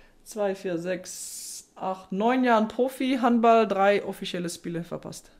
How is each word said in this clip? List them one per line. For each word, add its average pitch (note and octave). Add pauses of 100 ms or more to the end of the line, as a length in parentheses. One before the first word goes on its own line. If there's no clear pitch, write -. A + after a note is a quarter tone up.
(220)
zwei, G3+
vier, F#3
sechs, -
acht, F#3+
neun A#3+
Jahren G#3+
Profi-Handball A#3+
drei G3
offizielle F#3
Spiele E3+
verpasst. -